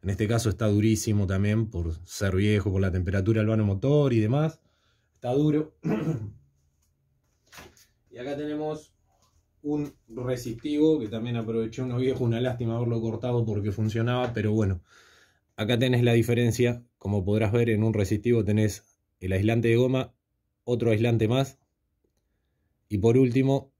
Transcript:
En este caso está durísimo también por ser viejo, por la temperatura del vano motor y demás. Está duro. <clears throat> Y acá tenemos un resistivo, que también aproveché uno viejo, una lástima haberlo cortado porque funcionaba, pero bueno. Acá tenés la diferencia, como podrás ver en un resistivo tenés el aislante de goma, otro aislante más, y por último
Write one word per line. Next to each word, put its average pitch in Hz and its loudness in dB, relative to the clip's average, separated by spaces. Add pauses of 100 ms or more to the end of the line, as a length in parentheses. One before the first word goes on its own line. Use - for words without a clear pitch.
En 95 -4
este 101 -2
caso 117 0
está 110 -2
durísimo 104 2
también 104 0
por 82 -4 (120)
ser 95 -2
viejo, 104 2
por 95 0
la 95 0
temperatura 98 0
del 107 0
vano 110 2
motor 131 2
y 113 2
demás. 143 -2 (540)
Está 123 -6
duro. 151 0
<clears throat> - -10
Y - -20
acá 139 -8
tenemos 151 -8 (680)
un 147 -4 (140)
resistivo, 127 -2
que 107 -6
también 117 -6
aproveché 113 -4
uno 127 -4
viejo, 127 0
una 117 0
lástima 120 -2
haberlo 117 -2
cortado 113 -2
porque 104 -2
funcionaba, 117 -2
pero 107 0
bueno. 98 0 (760)
Acá 113 0
tenés 127 2
la 120 4
diferencia, 120 2 (140)
como 101 -2
podrás 104 0
ver 117 2
en 107 2
un 110 2
resistivo 107 2
tenés 107 0 (360)
el 92 -4
aislante 113 2
de 117 6
goma, 127 0 (500)
otro 117 0
aislante 113 2
más, 135 0 (1300)
y 107 -4
por 113 4
último 131 2